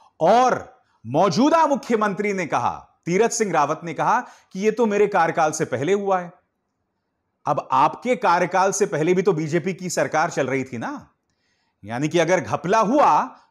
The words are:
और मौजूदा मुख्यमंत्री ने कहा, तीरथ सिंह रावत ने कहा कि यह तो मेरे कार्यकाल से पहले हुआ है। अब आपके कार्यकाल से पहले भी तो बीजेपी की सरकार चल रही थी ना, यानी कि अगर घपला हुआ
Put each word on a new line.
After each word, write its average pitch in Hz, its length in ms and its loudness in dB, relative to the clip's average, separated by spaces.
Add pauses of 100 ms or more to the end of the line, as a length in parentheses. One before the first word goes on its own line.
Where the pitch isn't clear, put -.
(200)
और 226 640 2 (240)
मौजूदा 208 640 2
मुख्यमंत्री 208 680 -2
ने 185 120 -4
कहा, 117 600 -6
तीरथ 196 240 2
सिंह 208 240 -2
रावत 147 300 0
ने 165 100 -8
कहा 175 280 0
कि - 380 -16
यह 214 120 0
तो 233 140 0
मेरे 208 220 2
कार्यकाल 165 440 2
से 151 140 -4
पहले 135 280 -2
हुआ 196 260 0
है। 175 120 -12 (1120)
अब 143 260 -2
आपके 160 440 2
कार्यकाल 175 560 0
से 196 140 0
पहले 165 280 0
भी 185 80 0
तो 190 120 2
बीजेपी 160 400 -4
की 180 160 -10
सरकार 156 400 -2
चल 139 180 -2
रही 131 160 -2
थी 127 140 -12
ना, 233 340 -12 (760)
यानी 123 240 -4
कि 170 100 0
अगर 170 200 2
घपला 160 400 -2
हुआ 220 580 2 (140)